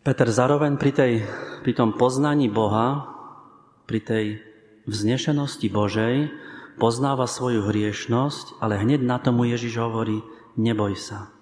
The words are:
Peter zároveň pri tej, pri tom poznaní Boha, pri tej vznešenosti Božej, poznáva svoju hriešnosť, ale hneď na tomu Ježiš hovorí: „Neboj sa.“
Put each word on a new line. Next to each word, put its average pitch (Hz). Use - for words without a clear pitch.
Peter 127
zároveň 139
pri 139
tej, 131
pri 127
tom 113
poznaní 135
Boha, 110
pri 113
tej 110
vznešenosti 127
Božej, 110
poznáva 131
svoju 117
hriešnosť, 110
ale 107
hneď 131
na 123
tomu 120
Ježiš 117
hovorí: 113
„Neboj 107
sa.“ -